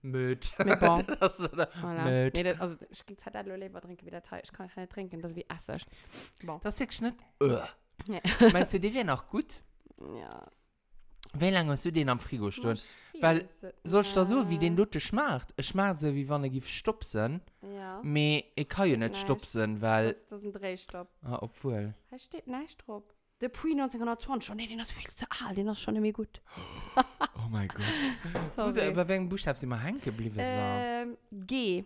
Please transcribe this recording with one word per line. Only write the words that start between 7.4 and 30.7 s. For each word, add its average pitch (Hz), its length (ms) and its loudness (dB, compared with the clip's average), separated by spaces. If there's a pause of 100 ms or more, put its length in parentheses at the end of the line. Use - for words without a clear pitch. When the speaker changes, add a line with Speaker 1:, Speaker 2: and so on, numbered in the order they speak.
Speaker 1:
äh. 131 160 4 (500)
Speaker 2:
Nee. 202 140 -6 (320)
Speaker 1:
Meinst 180 200 2
du, 196 60 2
die 208 140 0
wären 240 160 0
auch 135 180 0
gut? - 360 -6 (560)
Speaker 2:
Ja. - 260 -14 (920)
Speaker 1:
Wie 170 120 4
lange 170 220 4
hast 131 140 0
du 170 60 0
den 156 180 4
am 123 100 4
Frigo 104 320 -2
stehen? 117 200 -2
Speaker 2:
Muss 107 120 -2 (300)
ich 330 80 -6
Speaker 1:
Weil, 165 220 6
Speaker 2:
wissen. - 300 -16 (100)
Speaker 1:
soll 185 200 6
ich 196 100 -2
da 190 100 8
so, 208 260 4
wie 170 40 2
Speaker 2:
Ja. 156 60 0
Speaker 1:
den 170 160 4
du 202 100 8
das - 180 -4
schmeckt? 208 540 0
Ich - 160 -4
mag 190 240 2
so, 147 160 0
wie 139 160 0
wenn 147 160 2
ich 131 320 -4
stopsen. 147 640 -2 (200)
Speaker 2:
Ja. 196 380 -10
Speaker 1:
Aber 147 160 -6
ich 151 540 2
kann 196 200 2
ja 131 80 6
nicht 113 160 0
Speaker 2:
Nein. - 20 -6
Speaker 1:
stopsen, 110 680 0
weil 110 320 4
Speaker 2:
Das, - 140 -14
das 202 120 -14
ist 208 60 -12
ein 202 80 -8
Drehstopp. 185 560 -10 (140)
Speaker 1:
Ah, 123 180 -6
obwohl. 110 520 -4 (180)
Speaker 2:
Da 254 80 -16
steht - 280 -14
nichts 262 300 -10
drauf. 208 260 -14 (380)
Der 240 80 -2
Pre 311 260 -2
neunzehnhundertzwanzig, 233 720 -2
schon, 208 100 -8
nee, 226 100 -8
den 226 120 -10
hast 226 120 -8
du - 40 -8
viel - 180 -12
zu - 120 -8 (200)
alt, 196 120 -4
den 196 100 0
hast 214 140 -4
du - 20 -8
schon 214 120 -2
nicht 214 80 2
mehr 214 100 2
gut. - 280 -8 (540)
Speaker 1:
<laughs> - 420 2
Oh 113 140 -4
mein 101 160 0
Gott. - 140 -6 (420)
Speaker 2:
<laughs> 170 320 -4
Sorry. 208 360 2
Speaker 1:
Wo, 175 40 0
bei 175 120 2
welchem 185 220 2
Buchstaben 175 280 -2
sind 127 120 -4
wir 120 140 -2
hängen 220 180 -4
geblieben? 113 340 -4
So? 107 60 -2
Speaker 2:
Ähm, 247 760 -2 (140)